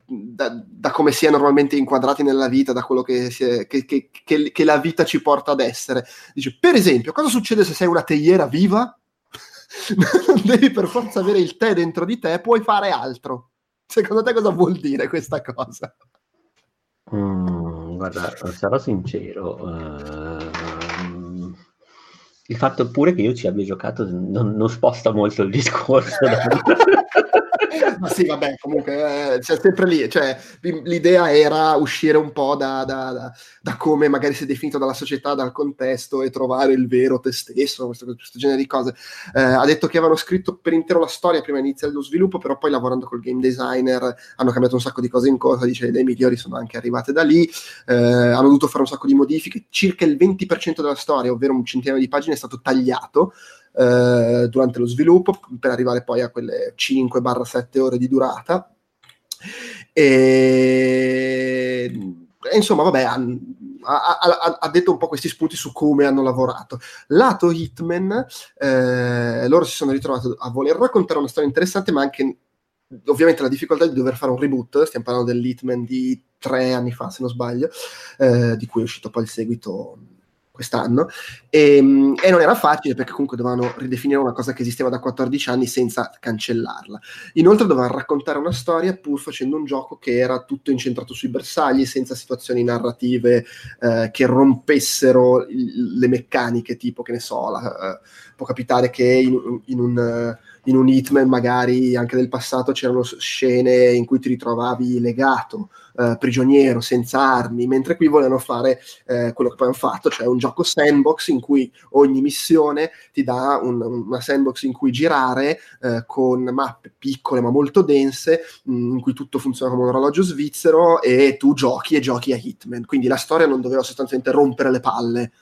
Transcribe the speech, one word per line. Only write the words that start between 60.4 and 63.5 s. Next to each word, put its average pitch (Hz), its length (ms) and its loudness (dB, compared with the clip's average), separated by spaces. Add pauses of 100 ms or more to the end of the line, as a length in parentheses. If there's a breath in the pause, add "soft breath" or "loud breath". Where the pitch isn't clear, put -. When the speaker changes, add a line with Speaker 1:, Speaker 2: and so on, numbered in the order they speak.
Speaker 1:
e 220 40 0
insomma, 196 280 2
vabbè, 147 200 4
han-, 123 360 -2 (440)